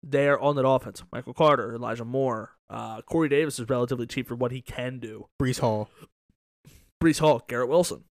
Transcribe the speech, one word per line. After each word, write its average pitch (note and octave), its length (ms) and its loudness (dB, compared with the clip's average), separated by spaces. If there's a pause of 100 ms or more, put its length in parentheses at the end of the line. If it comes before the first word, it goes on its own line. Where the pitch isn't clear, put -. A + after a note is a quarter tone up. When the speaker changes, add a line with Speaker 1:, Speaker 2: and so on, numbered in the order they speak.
Speaker 1:
there C#3+ 320 2
on C#3+ 160 2
that C3 120 2
offense. B2+ 340 0 (100)
Michael B2 220 -10
Carter, C#3 400 4
Elijah A#2 320 -6
Moore. B2 460 -2 (180)
Uh, A2+ 320 -10
Corey E3 260 0
Davis C#3+ 300 2
is A#2 100 -6
relatively B2 380 0
cheap B2+ 220 -6
for A#2 80 -8
what B2 160 -2
he B2+ 100 -10
can B2+ 380 -10
do. G#2+ 280 -14 (140)
Speaker 2:
Breece B2+ 180 0
Hall. G#2+ 300 0 (1120)
Speaker 1:
Breece D#3+ 160 4
Hall, D3+ 280 4
Garrett B2 220 -2
Wilson. D#3+ 440 2